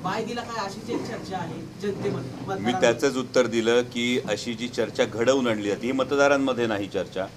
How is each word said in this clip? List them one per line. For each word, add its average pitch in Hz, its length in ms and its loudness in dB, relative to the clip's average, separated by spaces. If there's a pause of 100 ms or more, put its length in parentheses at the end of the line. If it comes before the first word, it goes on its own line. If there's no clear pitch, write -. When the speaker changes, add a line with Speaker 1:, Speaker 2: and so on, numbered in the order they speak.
Speaker 1:
बाय 208 220 -2
दिला 240 160 -6
काय, 190 240 -6
अशीच 196 240 -10
एक - 160 -4
चर्चा 190 320 -8
आहे 165 240 -8 (200)
जनतेमध्ये, 196 500 -4
Speaker 2:
मी - 100 -10
Speaker 1:
मतदारांमध्ये. 196 400 0
Speaker 2:
त्याचंच 127 360 4
उत्तर 127 300 2
दिलं 117 340 4
की 120 380 0 (100)
अशी 107 240 -2
जी 113 140 -6
चर्चा 120 380 0
घडवून 120 420 2
आणली 104 220 0
जाते, 101 160 -2
ही 123 60 0
मतदारांमध्ये 135 760 4
नाही 101 200 -2
चर्चा 92 500 -4